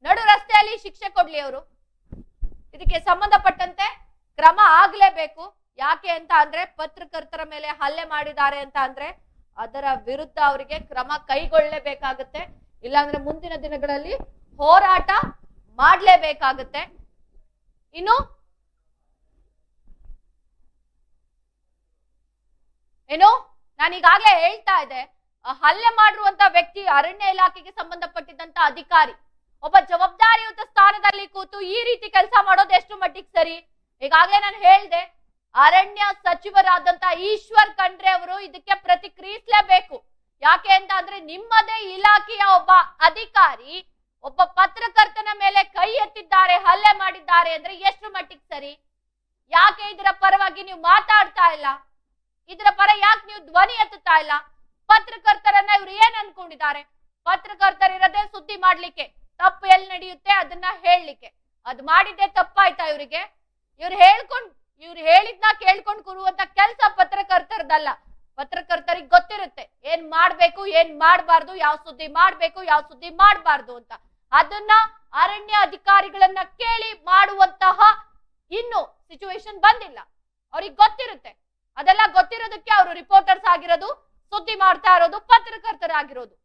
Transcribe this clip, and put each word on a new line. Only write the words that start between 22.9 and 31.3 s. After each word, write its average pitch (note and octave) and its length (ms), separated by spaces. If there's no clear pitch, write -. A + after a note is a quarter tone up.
ಏನು E4+ 180
ನಾನು E4+ 160
ಈಗಾಗ್ಲೇ G4 440
ಹೇಳ್ತಾ G4 400
ಇದ್ದೆ, C4 220
ಆ B3+ 60
ಹಲ್ಲೆ F4+ 440
ಮಾಡಿರುವಂತ G#4 520
ವ್ಯಕ್ತಿ F4 380
ಅರಣ್ಯ F4+ 440
ಇಲಾಖೆಗೆ F#4 400
ಸಂಬಂಧಪಟ್ಟಿದ್ದಂತ E4+ 920
ಅಧಿಕಾರಿ, D4+ 520
ಒಬ್ಬ - 140
ಜವಾಬ್ದಾರಿಯುತ A4 760
ಸ್ಥಾನದಲ್ಲಿ G4+ 600
ಕೂತು G4 340